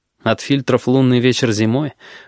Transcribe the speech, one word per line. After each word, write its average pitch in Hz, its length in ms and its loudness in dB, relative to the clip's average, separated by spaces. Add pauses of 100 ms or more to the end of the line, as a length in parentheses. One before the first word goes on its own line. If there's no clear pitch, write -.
(240)
От 110 180 -2
фильтров 131 460 -2
«Лунный 127 320 2
вечер 120 320 0
зимой» 113 420 -2 (340)